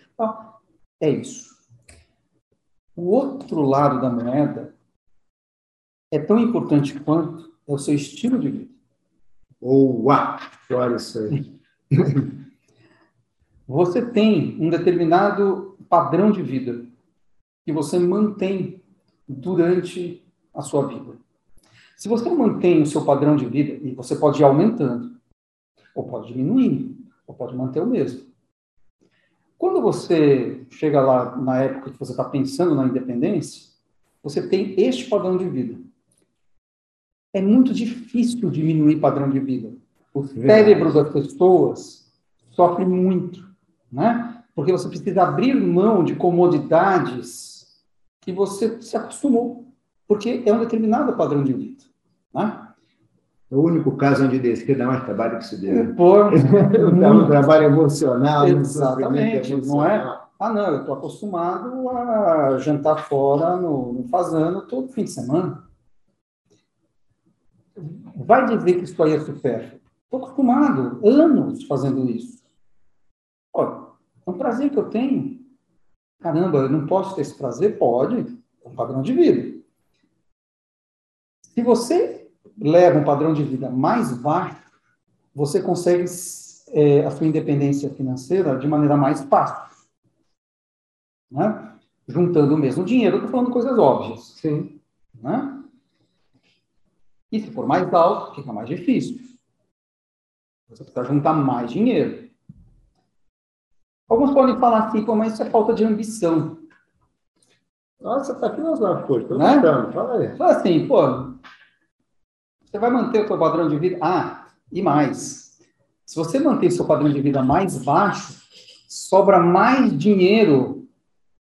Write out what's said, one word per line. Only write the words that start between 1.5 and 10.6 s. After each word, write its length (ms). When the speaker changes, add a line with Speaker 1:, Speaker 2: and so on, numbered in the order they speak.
Speaker 1:
O 160
outro 500
lado 400
da 80
moeda 640
é 60
tão 220
importante 600
quanto 520
é 60
o 40
seu 160
estilo 460
de 100
vida. 220
Speaker 2:
Boa! 800